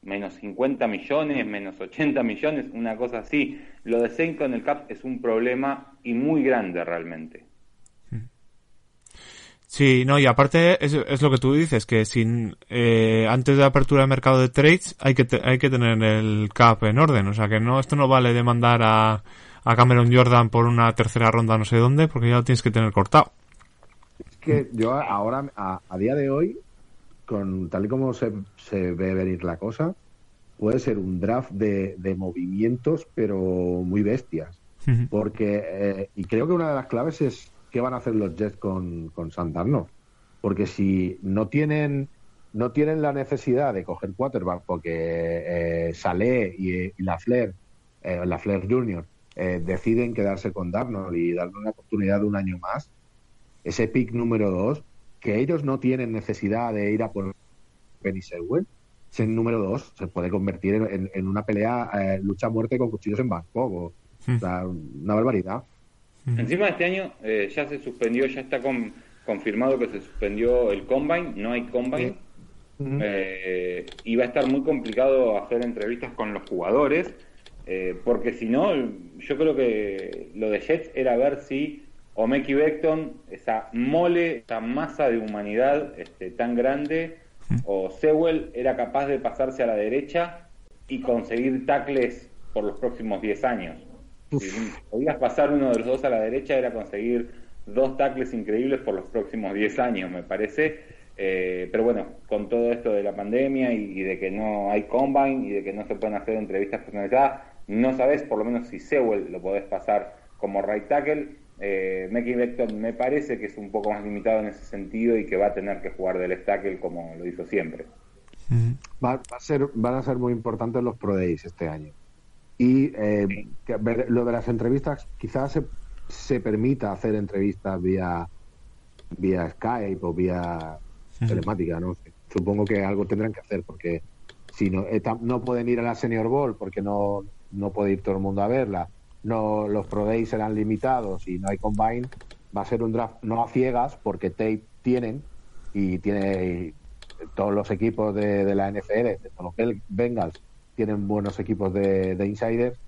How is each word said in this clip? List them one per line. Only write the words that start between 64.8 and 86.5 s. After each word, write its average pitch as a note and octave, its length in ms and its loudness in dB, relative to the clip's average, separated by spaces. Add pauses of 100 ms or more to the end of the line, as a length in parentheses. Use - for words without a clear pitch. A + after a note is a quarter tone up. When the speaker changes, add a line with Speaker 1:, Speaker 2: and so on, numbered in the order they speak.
Speaker 3:
barbaridad. A2 480 0 (640)
Speaker 2:
Hmm. A#2+ 160 0
Speaker 1:
Encima F3+ 280 0
este E3+ 160 0
año, F#3 280 -2 (100)
eh, G#2+ 320 0
ya C#3+ 140 -2
se C#3+ 100 -8
suspendió, B2 480 0
ya C3+ 140 -4
está B2+ 200 -4
con-, A#2+ 320 -2 (320)
confirmado A#2 540 0
que A#2+ 100 0
se F#2+ 120 -10
suspendió A2+ 720 0
el G2 140 -4
Combine, D3 500 0
no A2 160 -4
hay A#2+ 140 -4
Combine. B2 420 -2
Speaker 3:
Sí. - 760 -14
Ujú. C#3 180 -4
Speaker 1:
Eh, F#2 840 -4 (180)
y A2+ 120 0
va B2 80 4
a - 40 0
estar C3 220 0
muy C#3 120 2
complicado B2+ 800 2
hacer A#2+ 240 -2
entrevistas A#2+ 500 -4
con G#2+ 200 -4
los - 140 -10
jugadores, C3+ 640 2 (520)
eh, F#2 380 -4
porque A#2+ 280 2
si A#2 160 -8
no, E3 260 2 (440)
yo - 180 -4
creo D#3 180 2
que G2+ 800 -2
lo G#2+ 160 -2
de G#2 100 0
Jets - 340 -2
era B2+ 220 2
ver C#3 240 2
si C#3+ 440 -6 (300)
o A2+ 120 0
Mekhi C3+ 280 0
Becton, D3+ 580 0 (180)
esa A2 440 -4
mole, E3 640 2
esa A2+ 220 -6
masa C#3 500 -2
de A#2 80 2
humanidad, A2 800 0
este, F2+ 320 -12
tan A#2+ 260 -4